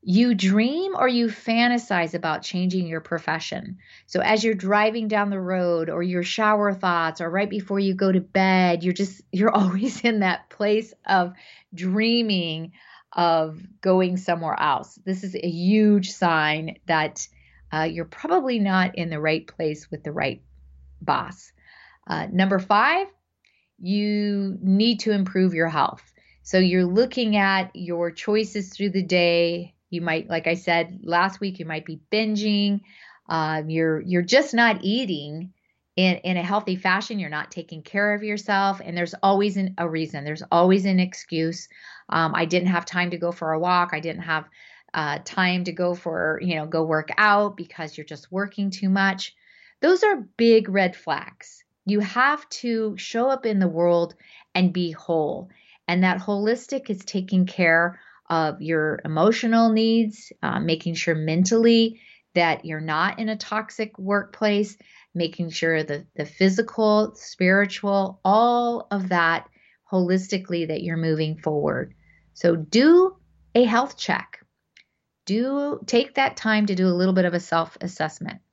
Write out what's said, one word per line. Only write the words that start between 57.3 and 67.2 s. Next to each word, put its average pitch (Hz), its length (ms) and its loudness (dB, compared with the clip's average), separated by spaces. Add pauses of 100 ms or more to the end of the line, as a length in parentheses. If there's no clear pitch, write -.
care 175 540 0 (300)
of 160 320 -2
your 156 420 -2
emotional 226 680 2
needs, 226 580 0 (100)
uh, 156 200 -2
making 160 320 -2
sure 165 200 -2
mentally 226 840 2 (360)
that 170 280 2
you're 160 160 -8
not 160 400 -2
in 220 80 -4
a 220 80 -4
toxic 214 640 -8
workplace, 202 760 -2 (360)
making 170 360 -4
sure 160 340 0
that 147 220 -8 (100)
the 151 100 -6
physical, 214 920 2
spiritual, 196 1080 0